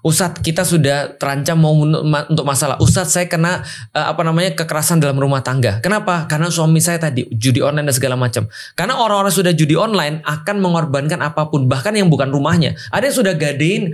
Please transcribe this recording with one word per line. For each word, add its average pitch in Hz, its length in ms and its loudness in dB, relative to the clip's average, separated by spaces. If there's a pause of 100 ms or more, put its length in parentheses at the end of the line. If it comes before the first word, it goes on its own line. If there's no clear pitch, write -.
Ustadz, 165 420 0
kita 165 200 0
sudah 143 520 0
terancam 139 420 -2
mau 156 160 4
men-, 151 300 2
ma-, 151 240 0
untuk 151 160 0
masalah. 139 340 0
Ustadz, 175 340 2
saya 180 140 0
kena, 170 380 -2 (280)
eh, 151 120 -2
apa 160 180 -2
namanya, 170 340 0
kekerasan 160 440 0
dalam 139 160 2
rumah 139 260 0
tangga. 120 380 0
Kenapa? 180 480 -2
Karena 156 240 0
suami 160 280 2
saya 165 200 0
tadi 156 320 -4
judi 120 320 0
online 147 240 0
dan 135 100 0
segala 127 200 -2
macam." 123 280 -2 (300)
Karena 208 220 -2
orang-orang 202 340 2
sudah 180 220 2
judi 156 220 2
online 165 460 0
akan 156 380 -4
mengorbankan 156 640 0
apapun, 151 440 0
bahkan 135 280 0
yang 196 160 4
bukan 135 180 2
rumahnya. 147 460 0 (160)
Ada 208 160 0
yang 285 100 -2
sudah 196 180 2
gadein, 156 480 -2 (120)